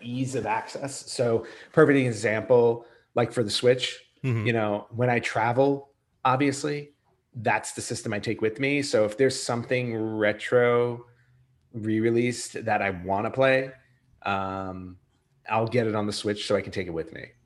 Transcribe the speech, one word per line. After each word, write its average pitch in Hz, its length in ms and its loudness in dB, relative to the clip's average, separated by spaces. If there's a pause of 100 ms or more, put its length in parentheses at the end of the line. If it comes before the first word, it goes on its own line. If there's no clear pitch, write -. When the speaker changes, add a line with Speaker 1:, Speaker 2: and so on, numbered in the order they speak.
Speaker 1:
ease 123 320 -6
of 113 120 -4
access. 113 640 -6
So 113 360 0 (260)
perfect 143 260 6
example, 117 840 2 (300)
like, 120 180 0
for 123 100 0
the 104 80 -4
Switch, 123 480 2 (260)
Speaker 2:
Mm-hmm. 113 220 0
Speaker 1:
you 120 60 2
know, 107 380 0
when 123 180 0
I 120 120 2
travel, 127 720 0 (340)
obviously, 143 680 0 (460)
that's 110 360 -2
the - 100 -8
system 113 300 -6
I 104 60 -2
take 104 220 -4
with 110 180 -2
me. 139 240 0
So 117 220 2
if 101 120 -2
there's 131 240 2
something 120 560 -2
retro 120 1080 2 (680)
re-released 113 920 0
that 104 180 0
I 98 80 0
wanna 98 400 -2
play, 131 400 2 (520)
um, 95 760 -4 (520)
I'll 113 200 0
get 117 180 0
it 107 80 0
on 104 120 0
the 104 60 -2
Switch 104 340 -4
so 104 100 2
I 92 40 0
can 98 120 -8
take 95 140 -4
it 87 60 -8
with 80 200 -8
me. - 140 -14 (200)